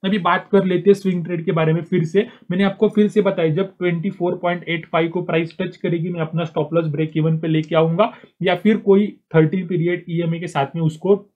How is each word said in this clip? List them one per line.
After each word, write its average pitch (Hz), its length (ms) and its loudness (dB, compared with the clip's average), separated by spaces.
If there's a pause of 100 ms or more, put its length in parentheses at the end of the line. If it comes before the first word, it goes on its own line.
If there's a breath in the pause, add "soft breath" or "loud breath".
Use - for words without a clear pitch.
अभी 196 140 0
बात 170 320 0
कर 196 140 4
लेते 180 240 2
हैं 202 40 8
स्विंग 185 320 -2
trade 170 200 -4
के 190 60 -2
बारे 160 220 2
में। 165 100 0
फिर 175 220 0
से 196 200 0 (260 loud breath)
मैंने 185 120 0
आपको 196 260 2
फिर 208 180 2
से 208 140 0
बताया 185 300 0
जब 190 280 -2
ट्वेंटी 175 300 -2
फ़ोर 175 280 -4
पॉइंट 175 280 -4
एट 165 200 -6
फ़ाइव 165 240 -2
को 175 140 -6
price 165 360 -4
touch 180 180 -6
करेगी 170 320 -4
मैं 175 120 -6
अपना 160 240 -4
stop 156 280 -4
loss 165 140 2
break 156 300 -4
even 160 220 0
पे 165 80 -6
लेके 156 280 0
आऊंगा 165 360 2 (300 loud breath)
या 180 140 2
फिर 208 240 2
कोई 202 280 4 (280)
thirty 160 280 4
period 175 460 -2
ईएमए 170 300 -2
के 175 80 -10
साथ 139 280 -2
में 165 60 -4
उसको 175 340 2 (200)